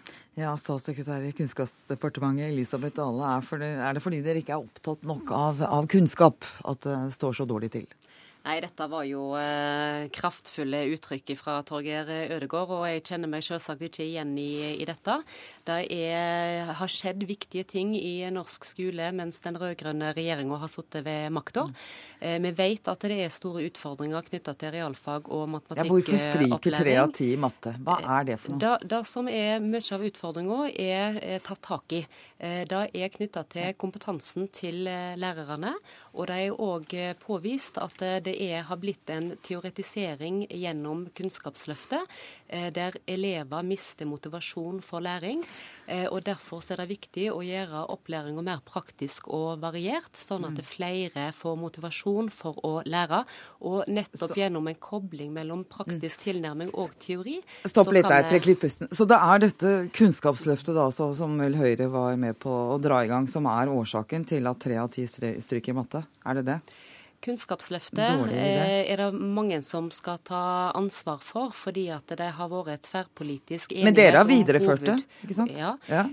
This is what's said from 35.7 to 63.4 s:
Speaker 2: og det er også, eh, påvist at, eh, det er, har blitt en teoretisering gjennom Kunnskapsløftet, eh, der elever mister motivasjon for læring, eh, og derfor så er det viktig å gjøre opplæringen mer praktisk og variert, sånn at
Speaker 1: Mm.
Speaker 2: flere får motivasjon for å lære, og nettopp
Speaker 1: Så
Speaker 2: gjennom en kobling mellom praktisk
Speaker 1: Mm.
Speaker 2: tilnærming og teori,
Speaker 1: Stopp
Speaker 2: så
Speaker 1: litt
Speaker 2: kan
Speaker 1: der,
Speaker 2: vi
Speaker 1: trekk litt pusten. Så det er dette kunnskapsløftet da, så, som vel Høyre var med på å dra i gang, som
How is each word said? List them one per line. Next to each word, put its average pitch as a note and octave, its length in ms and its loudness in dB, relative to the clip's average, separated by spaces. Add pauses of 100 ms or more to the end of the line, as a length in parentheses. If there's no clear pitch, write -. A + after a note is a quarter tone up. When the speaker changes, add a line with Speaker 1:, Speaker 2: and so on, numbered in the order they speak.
Speaker 2:
og F3+ 140 -6
det F#3 220 -2
er G3+ 100 -6
også, F3+ 400 -4
eh, F3+ 160 -4
påvist G#3+ 640 -6
at, F3 240 -8
eh, F#3 160 0
det F#3 140 -4
er, E3+ 320 -4
har F3 160 -6
blitt G3 320 -6
en D#3+ 140 -4 (180)
teoretisering F3+ 1040 -6
gjennom E3 540 -6 (100)
Kunnskapsløftet, F#3 880 -8 (480)
eh, F3 240 -6
der F3+ 240 -4 (100)
elever F3 560 -4
mister F#3 460 -6
motivasjon E3 720 -8
for E3+ 220 -8
læring, F3+ 380 -4 (440)
eh, F3+ 220 -4
og F#3 160 -4
derfor F3 400 -6
så - 80 -8
er F3+ 80 -6
det F3 140 -6
viktig - 340 -6
å F3+ 160 -4
gjøre F3+ 380 -6 (100)
opplæringen D#3 500 -6
mer F3 220 -6
praktisk - 640 -8
og D#3+ 320 -4
variert, F3 560 -6
sånn F#3 320 -6
at D#3 80 -6
Speaker 1:
Mm. C3+ 80 -8
Speaker 2:
flere F3+ 600 -6 (100)
får E3 220 -4
motivasjon E3+ 720 -4
for D#3 220 -8 (100)
å D#3 200 -2
lære, F3 400 2 (360)
og F#3 260 -2
nettopp G3+ 460 -2
Speaker 1:
Så - 20 -6
Speaker 2:
gjennom F3 340 0
en E3 120 -4
kobling E3+ 520 -8
mellom D#3+ 320 -6
praktisk E3 600 -6
Speaker 1:
Mm. - 0 -
Speaker 2:
tilnærming E3+ 500 -4
og F3 240 -4
teori, G#3+ 440 -6 (240)
Speaker 1:
Stopp G3 220 10
Speaker 2:
så F#3+ 40 4
Speaker 1:
litt F#3 120 12
Speaker 2:
kan G3 80 4
Speaker 1:
der, C#3 100 10
Speaker 2:
vi D#3+ 60 2 (100)
Speaker 1:
trekk D#3+ 80 6
litt F3+ 140 8
pusten. - 280 -2
Så G#3+ 180 6
det A3+ 140 12
er F3+ 180 10
dette G3 540 4
kunnskapsløftet D3+ 800 6
da, D3+ 160 6
så, C#3+ 240 0
som D3+ 240 0
vel C#3+ 160 2
Høyre B2+ 360 4
var B2+ 260 2
med A#2 240 0
på - 80 -6
å B2 320 0
dra C#3 240 6
i A2 40 0
gang, B2 180 2
som D3 180 -2